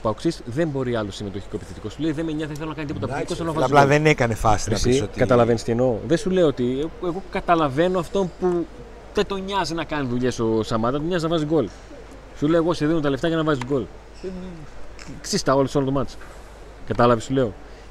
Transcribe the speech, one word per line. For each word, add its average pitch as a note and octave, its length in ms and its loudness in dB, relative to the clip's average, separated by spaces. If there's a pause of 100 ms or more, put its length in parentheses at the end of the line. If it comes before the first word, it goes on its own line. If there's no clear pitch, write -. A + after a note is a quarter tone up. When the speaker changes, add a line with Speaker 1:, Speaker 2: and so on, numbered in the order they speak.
Speaker 1:
Παοξής A2+ 440 -2
δεν C#3 220 -2
μπορεί C3 280 -2
άλλο G#2 160 -2
συμμετοχικό G2 440 -8
επιθετικό. G2 340 -10
Σου - 120 -10
λέει, D#3+ 100 0
«Δεν D#3+ 140 -4
με D#3+ 60 -4
νοιάζει, D3+ 160 -4
δεν D3+ 80 -8
θέλω D#3 140 -8
να D3 60 -8
κάνει D3+ 120 -6
τίποτα D3 180 -4
Speaker 2:
Εντάξει, C3+ 180 -4
Speaker 1:
επιθετικό». E3 280 -4
Σου D3+ 80 -2
λέει, C3 80 4
«Δεν - 20 0
με C#3+ 80 6
νοιάζει». C#3 80 10
Speaker 2:
απλά C#3 180 6
δεν D#3 80 6
έκανε A#2+ 220 2
φάση, G#2 360 2
να G#2+ 60 2
Speaker 1:
Εσύ G#2+ 140 2
Speaker 2:
πεις B2+ 120 4
ότι - 180 -4
Speaker 1:
καταλαβαίνεις A#2 440 4
τι B2 80 0
εννοώ; A#2+ 240 2 (120)
Δεν D#3+ 100 4
σου E3 120 -4
λέω F3+ 180 6
ότι, C3 320 0 (240)
ε, - 40 -2
εγώ F3+ 240 -4
καταλαβαίνω E3+ 680 2
αυτόν F3+ 400 0
που F3 260 0 (480)
δεν G3+ 120 2
τον G3 180 -4
νοιάζει F#3+ 300 -2
να E3 100 -2
κάνει D3 240 -4
δουλειές B2 320 0
ο A2+ 240 2
Σαμάτα, A#2 340 0
τον D3 100 -4
νοιάζει F3 160 0
να E3 60 0
βάζεις D#3+ 160 2
γκολ. D3 240 2 (680)
Σου D3 100 0
λέει, E3 120 4
«Εγώ E3 140 2
σε D3+ 120 -2
δίνω D#3+ 140 2
τα D3 100 0
λεφτά C#3 180 0
για E3 100 0
να D#3+ 60 2
βάζεις D3 220 0
γκολ». C3 160 0 (420)
Ε, F#3 40 -8 (960)
ξύστα C#3 340 2
όλο, C3+ 200 4
όλο C#3 100 2
το C3+ 60 0
μάτς. C3+ 260 -2 (680)
Κατάλαβες, A#2+ 360 4
σου - 100 -6
λέω. B2+ 200 2 (380)